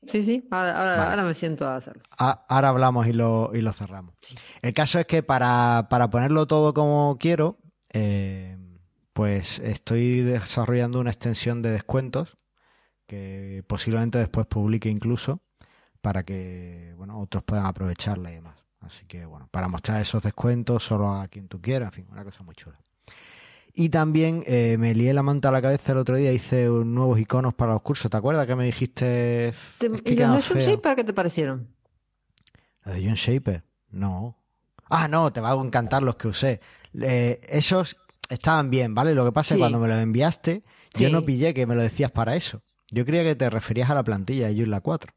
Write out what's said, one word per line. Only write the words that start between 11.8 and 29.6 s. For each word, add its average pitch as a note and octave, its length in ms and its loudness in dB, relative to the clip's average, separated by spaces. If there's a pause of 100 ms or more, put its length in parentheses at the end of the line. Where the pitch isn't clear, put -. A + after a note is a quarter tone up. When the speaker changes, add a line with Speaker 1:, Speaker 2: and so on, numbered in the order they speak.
Speaker 2:
que G2 600 -12
posiblemente A2+ 520 -2
después A2 280 0
publique G#2+ 420 -2
incluso A#2 520 -4 (600)
para F#2+ 220 -2
que, F2+ 760 -12
bueno, G2 220 -16
otros G2 240 -6
puedan G2+ 240 -2
aprovecharla F#2 640 -4
y E2+ 60 -16
demás. E2 180 -20 (260)
Así - 260 -20
que, F2 180 -16
bueno, D2+ 260 -20
para F#2 160 -4
mostrar G2 340 -2
esos G#2+ 220 -2
descuentos A#2+ 640 0
solo G#2 280 0
a G2 140 -6
quien G2 220 -18
tú F#2 120 -14
quieras, A#2+ 280 -4
en F2+ 40 -12 (120)
fin, - 80 -20
una G2+ 100 -18
cosa G2 220 -20
muy E2 100 -20
chula. - 240 -20 (1000)
Y E3 120 2
también, D#3+ 560 2
eh, A#2 320 2
me A#2 160 2
lié A#2+ 180 4
la C#3 100 2
manta C#3+ 280 2
a - 20 4
la C3 80 4
cabeza C#3 320 0
el C3 60 2
otro B2+ 180 0
día, C3+ 160 2
hice B2 380 2
un, A#2 240 0
nuevos B2+ 240 4
iconos B2+ 360 0
para A2+ 200 0
los G#2+ 80 -2
cursos. B2+ 280 -4
¿Te A2 60 -2
acuerdas C#3 300 0
que B2+ 100 0
me B2+ 80 0
dijiste, A#2+ 880 -2 (240)